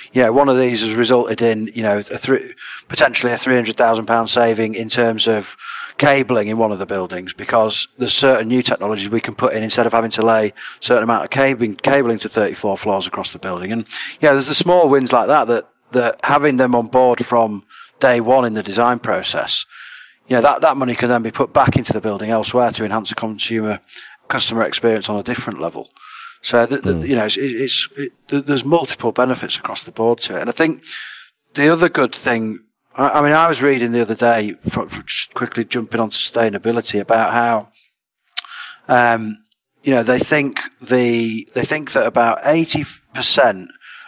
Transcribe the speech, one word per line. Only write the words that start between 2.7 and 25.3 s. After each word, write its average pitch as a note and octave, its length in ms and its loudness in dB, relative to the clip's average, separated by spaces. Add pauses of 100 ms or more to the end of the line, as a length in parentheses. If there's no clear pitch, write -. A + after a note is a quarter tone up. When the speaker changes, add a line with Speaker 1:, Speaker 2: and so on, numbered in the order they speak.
Speaker 1:
potentially B2+ 440 0
a A2 60 -2
three C3 160 0
hundred A2+ 220 0
thousand A2+ 300 2
pound A2+ 240 0
saving A2+ 440 2
in A2 140 -8
terms A2+ 400 0
of G#2+ 260 -2 (440)
cabling B2 500 2
in A2 80 -2
one A2+ 160 2
of F#2+ 60 -6
the F#2+ 80 -8
buildings, F#2 480 -6
because A2 540 0 (100)
there's B2 160 -2
certain B2+ 340 2
new B2+ 140 2
technologies G2+ 480 -4
we A2+ 100 0
can - 140 -8
put - 180 -2
in A2 100 -4
instead A2+ 240 0
of A2+ 60 -4
having A2+ 180 0
to A2+ 120 -4
lay A2 260 2
a - 40 -12 (280)
certain A#2 240 2
amount A2 200 0
of - 60 -8
cabling, A#2+ 460 0
cabling C3 420 0
to G#2+ 120 -8
thirty-four G2+ 480 -2
floors G2 280 -2
across F#2 260 -8
the F2+ 60 -16
building. F#2 340 -8
And, A2+ 120 -4 (360)
you D3+ 80 4
know, C#3+ 40 8
there's C3+ 140 2
the D3 80 -4
small F3 340 4
wins C3 240 2
like A2+ 160 2
that, C#3 200 4
that, A#2 200 0 (240)
that A#2+ 320 0
having C#3+ 320 2
them B2 180 2
on A#2 120 0
board B2 380 2
from A2 400 0 (360)
day B2 220 4
one B2 240 4
in A2+ 80 -4
the G#2+ 80 -4
design A#2 360 0
process, - 680 -4 (600)
you B2+ 100 0
know, A#2+ 40 4
that, C#3 220 4
that D3 160 4
money B2+ 160 -2
can A#2+ 160 0
then A#2+ 120 2
be A2+ 80 -6
put - 220 -2
back C3+ 240 4
into - 160 -2
the G#2+ 80 -4
building G#2+ 300 -4
elsewhere A#2 420 2
to A2+ 120 -6
enhance G#2 260 -4
the - 40 -8
consumer, G#2+ 640 -4 (500)
customer A2+ 340 -2
experience A2 460 0
on G#2 100 -4
a G2 40 -6
different A2+ 380 -8